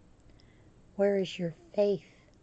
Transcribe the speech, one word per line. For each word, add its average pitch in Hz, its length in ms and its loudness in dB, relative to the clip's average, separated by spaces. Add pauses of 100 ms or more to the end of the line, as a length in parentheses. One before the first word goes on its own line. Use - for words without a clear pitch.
(960)
"Where 202 220 2
is 190 200 -4
your 170 180 -6 (180)
faith?" 202 320 0 (360)